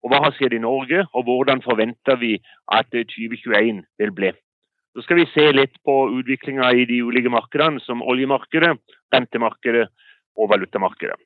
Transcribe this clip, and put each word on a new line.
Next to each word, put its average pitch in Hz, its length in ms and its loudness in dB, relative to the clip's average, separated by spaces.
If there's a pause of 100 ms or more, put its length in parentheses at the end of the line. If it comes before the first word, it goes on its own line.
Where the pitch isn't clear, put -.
Og 123 80 -8
hva 139 120 4
har 151 80 2
skjedd 131 240 -2
i 113 40 -2
Norge, 135 540 -2
og 123 120 -2
hvordan 131 360 0
forventer 120 560 0
vi 117 240 -2 (320)
at, 117 220 0
eh, 117 100 -2
tjue 113 320 -10
tjueén 107 480 0 (140)
vil 107 140 -2
bli? 92 200 -2 (640)
Så 120 60 -12
skal 170 140 0
vi 170 180 4
se 151 180 6
litt 135 320 2
på 135 240 2
utviklingen 131 560 -4
i 123 220 4
de 120 160 -2
ulike 120 260 0
markedene, 139 540 -2
som 120 180 -8
oljemarkedet, 135 760 0 (340)
rentemarkedet 117 760 0 (500)
og 107 100 0
valutamarkedet. 95 760 0